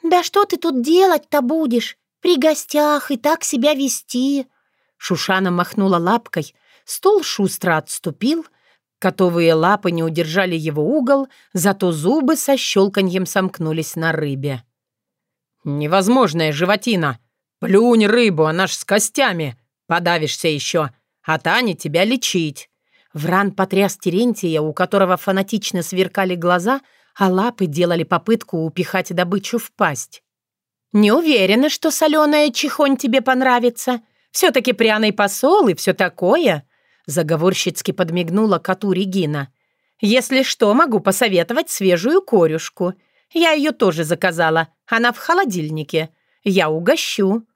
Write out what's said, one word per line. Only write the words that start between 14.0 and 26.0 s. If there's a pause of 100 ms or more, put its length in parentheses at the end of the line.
рыбе. (1000)
«Невозможная
животина! (400)
Плюнь
рыбу,
она
ж
с
костями! (300)
Подавишься
ещё, (340)
а
Таня
тебя
лечить!» (440)
Вран
потряс
Терентия,
у
которого
фанатично
сверкали